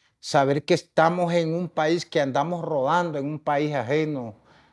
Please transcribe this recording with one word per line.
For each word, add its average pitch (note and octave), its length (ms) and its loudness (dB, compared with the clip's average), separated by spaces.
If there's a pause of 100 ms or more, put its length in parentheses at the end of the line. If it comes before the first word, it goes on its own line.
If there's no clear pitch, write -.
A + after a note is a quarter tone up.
(180)
saber C#3 460 0
que F3+ 100 2
estamos E3+ 580 2
en E3 220 0
un F3 140 -4
país, E3 360 0
que - 160 0
andamos C#3+ 440 -2
rodando D3+ 540 0
en C#3 80 -4
un D3+ 120 -6
país D3 340 -2
ajeno, C3+ 640 -2 (380)